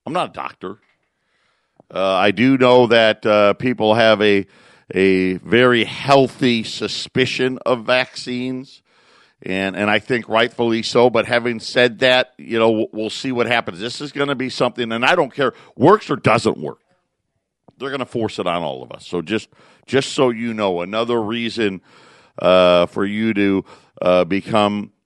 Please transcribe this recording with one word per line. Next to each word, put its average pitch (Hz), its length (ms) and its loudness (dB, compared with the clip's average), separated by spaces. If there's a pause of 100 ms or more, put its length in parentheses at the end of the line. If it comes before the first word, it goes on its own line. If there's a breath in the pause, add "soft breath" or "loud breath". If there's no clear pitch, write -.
I'm 131 80 -10
not 156 180 -6
a - 20 -20
doctor. 87 480 -12 (1120)
Uh, 95 180 -2
I 98 200 2
do 127 260 2
know 123 300 6
that, 110 360 2
uh, 104 300 4
people 107 400 0
have 110 260 4
a, 101 260 2 (460 soft breath)
a 92 420 2
very 120 500 2
healthy 131 800 0
suspicion 127 1000 -4
of 120 200 -2
vaccines, 127 1000 -6 (580 soft breath)
and, 95 360 -4
and 104 120 -2
I 104 120 2
think 120 280 -4
rightfully 113 540 0
so. 123 260 4
But 110 180 0
having 117 340 -2
said 123 400 0
that, 127 360 2
you 85 220 -6
know, 113 140 4
we'll, 110 200 -2
we'll 110 180 -8
see - 200 -8
what 120 160 -2
happens. 113 320 -2
This 117 220 -10
is 147 100 -10
gonna 143 240 -4
be 127 160 -6
something, 120 400 -4
and 117 140 -2
I 160 100 4
don't 151 180 -2
care, 135 200 -2 (240 soft breath)
works 180 340 4
or 139 60 -2
doesn't 110 420 0
work, 71 220 -12 (1000)
they're 135 140 -10
gonna 135 120 -6
force 110 360 -4
it 90 80 -2
on 87 140 0
all 67 200 -8
of 60 80 -16
us. - 160 -18
So 87 160 -6
just, 101 260 -6 (380 soft breath)
just 135 240 -2
so 131 200 2
you 117 220 -6
know, 98 280 -2
another 113 420 -2
reason, 107 600 -4 (580 soft breath)
uh, 90 460 6
for 101 200 -4
you 107 260 -2
to, 101 320 0 (380 soft breath)
uh, 90 220 4
become 101 640 0 (160)